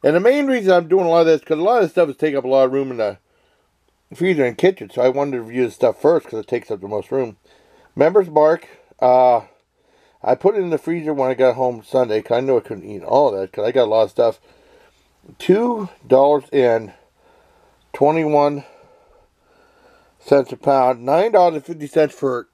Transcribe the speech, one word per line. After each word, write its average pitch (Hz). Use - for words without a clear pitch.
And 147
the 175
main 277
reason 226
I'm 175
doing 180
a -
lot 165
of 165
this, 160
'cause 156
a 160
lot 233
of 220
this 165
stuff 170
is 135
taking 143
up 127
a 127
lot 135
of 127
room 135
in 120
the 101
freezer 175
and 120
kitchen, 180
so 127
I 127
wanted 139
to 123
review 120
this 110
stuff -
first 156
'cause 110
it 104
takes 120
up 101
the 98
most 104
room. 127
Members 175
Mark, 151
uh, 127
I 127
put 202
it 208
in 175
the 156
freezer 160
when 135
I 131
got 123
home 123
Sunday 110
'cause 117
I 123
knew 135
I 113
couldn't 98
eat 104
all 131
that 95
'cause 104
I 120
got 123
a 107
lot 110
of 101
stuff. 117
Two 214
dollars 135
and 113
twenty-one 147
cents 139
a 127
pound, 127
nine 170
dollars 175
and 143
fifty 151
cents 151
for 127